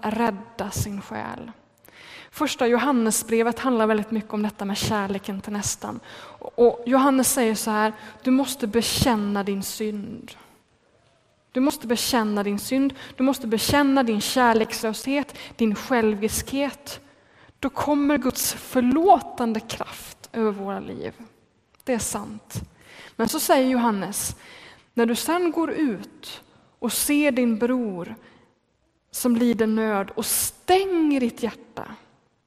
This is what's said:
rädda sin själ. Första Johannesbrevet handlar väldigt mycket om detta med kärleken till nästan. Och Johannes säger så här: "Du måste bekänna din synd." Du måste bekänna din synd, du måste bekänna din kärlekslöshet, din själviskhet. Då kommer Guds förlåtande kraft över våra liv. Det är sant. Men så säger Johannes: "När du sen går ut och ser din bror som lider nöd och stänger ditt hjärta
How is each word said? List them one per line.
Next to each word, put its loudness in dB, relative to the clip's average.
rädda -4
sin -6
själ. -10
Första -2
Johannesbrevet 2
handlar 2
väldigt 0
mycket -4
om -2
detta -4
med -4
kärleken -2
till -10
nästan. -6
Och 2
Johannes 4
säger 2
så -4
här: 2
"Du 2
måste 2
bekänna 0
din -2
synd." -8
Du 2
måste 0
bekänna 0
din -2
synd, 0
du -2
måste 2
bekänna 4
din 0
kärlekslöshet, 0
din 2
själviskhet. -2
Då -2
kommer 2
Guds -2
förlåtande 4
kraft -12
över 0
våra -6
liv. -10
Det 0
är 0
sant. -8
Men 0
så -2
säger 4
Johannes: 0
"När 4
du 2
sen 0
går 0
ut -4
och -2
ser 2
din 2
bror -2
som 0
lider 4
nöd 0
och -4
stänger 2
ditt -2
hjärta -8